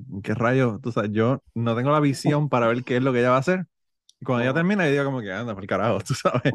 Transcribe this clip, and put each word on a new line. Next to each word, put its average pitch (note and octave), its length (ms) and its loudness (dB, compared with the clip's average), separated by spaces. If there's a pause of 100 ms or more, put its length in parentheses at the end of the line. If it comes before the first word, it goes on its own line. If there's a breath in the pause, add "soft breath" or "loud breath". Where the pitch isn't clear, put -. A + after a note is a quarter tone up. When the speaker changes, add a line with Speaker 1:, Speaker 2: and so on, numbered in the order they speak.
(240)
Speaker 1:
¿qué G#2+ 120 -2
rayos? A#2 460 2
Tú A#2+ 100 -8
sabes, G#2+ 220 -2
yo A2+ 300 0 (120)
no A#2 200 0
tengo C3 160 0
la D3+ 100 4
visión D3 480 0
para A#2+ 180 2
ver A#2+ 180 0
qué B2 120 0
es B2+ 60 0
lo C3+ 100 2
que A#2+ 80 2
ella B2 100 4
va C3 60 4
a - 20 2
hacer. F3+ 280 -2 (540)
Y C3 40 -16
cuando A#2+ 180 0
ella B2+ 100 2
Speaker 2:
Ajá. - 20 -2
Speaker 1:
termina, F3+ 320 2
yo C#3 60 2
digo C#3+ 120 2
como C3 160 -4
que, G2 120 -8
"Anda, A2 220 -6
por F#2+ 120 -12
carajo", G2 320 0
<laughs> - 80 -10
tú C3 80 -4
sabes. - 400 0